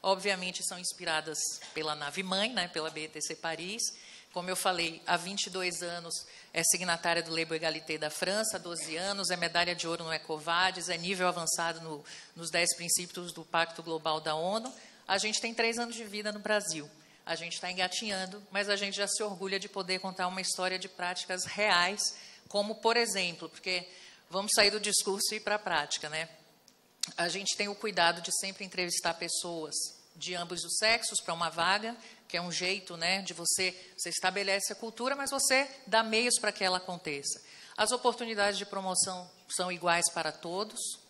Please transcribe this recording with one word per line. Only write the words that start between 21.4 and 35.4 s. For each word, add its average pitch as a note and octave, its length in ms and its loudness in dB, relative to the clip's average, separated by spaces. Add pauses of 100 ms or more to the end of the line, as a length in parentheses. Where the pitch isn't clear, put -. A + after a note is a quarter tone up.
reais, G3 540 4 (480)
como, G#3 280 0
por A3+ 200 4
exemplo, F#3+ 540 2
porque F3+ 380 -4 (420)
vamos G3 260 0
sair G3+ 160 8
do G#3+ 80 -2
discurso G3 540 2
e G#3+ 40 -4
ir - 40 -6
pra G#3 160 2
prática, D#3 520 0
né? D#3+ 200 -4 (840)
A E3+ 120 0
gente F#3 280 -2
tem G#3 140 0
o G3+ 60 -4
cuidado F3 460 4
de F#3 180 -6
sempre G3 260 -6
entrevistar F3 480 0
pessoas E3+ 600 -4 (420)
de F3+ 200 -6
ambos E3+ 280 -4
os E3+ 140 -2
sexos A3+ 440 4
pra F3 120 -2
uma E3 160 2
vaga, G3 460 2 (320)
que - 80 -6
é E3+ 60 2
um F3 100 -4
jeito, F3+ 460 -2
né, F3+ 240 2
de F#3 120 -6
você, F3 400 2 (240)
você - 120 -4
estabelece G3 640 2
a - 20 -4
cultura, A#3 400 -2
mas C#4 140 -2
você C4+ 400 4 (160)